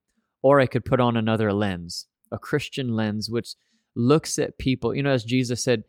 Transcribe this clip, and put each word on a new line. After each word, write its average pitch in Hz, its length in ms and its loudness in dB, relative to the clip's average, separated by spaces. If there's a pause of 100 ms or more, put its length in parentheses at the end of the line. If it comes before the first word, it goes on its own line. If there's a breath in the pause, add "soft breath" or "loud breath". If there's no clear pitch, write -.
(420)
or 139 180 8
I 127 60 4
could 120 180 -2
put 127 160 2
on 120 160 2
another 110 360 2
lens, 92 540 -4 (240)
a 113 80 -8
Christian 135 560 -4
lens, 107 360 -4
which 113 240 -6 (420)
looks 131 420 2
at - 200 -6
people." 123 360 -2
You 139 80 -2
know, 139 100 0
as 120 120 0
Jesus 120 400 -2
said, 117 240 0